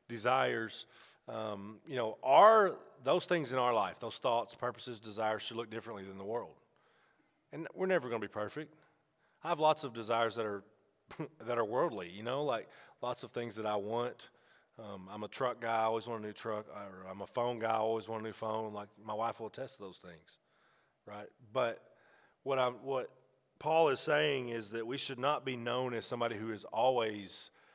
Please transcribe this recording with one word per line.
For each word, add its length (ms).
desires. 800
Um, 580
you 100
know, 260
our, 540
those 220
things 260
in 60
our 140
life, 280
those 180
thoughts, 380
purposes, 420
desires 420
should 160
look 140
differently 340
than 140
the 60
world. 320
And 220
we're 120
never 220
gonna 120
be 80
perfect. 460
I 40
have 120
lots 240
of 100
desires 400
that 100
are, 200
<laughs> 440
that 120
are 60
worldly, 460
you 140
know, 200
like, 240
lots 220
of 80
things 260
that 100
I 100
want. 520
Um, 320
I'm 140
a 60
truck 320
guy, 160
I 80
always 240
want 160
a 20
new 60
truck. 360
Or 400
I'm 120
a 80
phone 320
guy, 100
I 60
always 320
want 140
a 20
new 80
phone. 420
Like, 140
my 140
wife 240
will 80
attest 300
to 60
those 160
things, 400
right? 220
But 280
what 160
I'm, 140
what 300
Paul 300
is 100
saying 480
is 240
that 120
we 140
should 220
not 240
be 120
known 380
as 120
somebody 300
who 160
is 120
always 880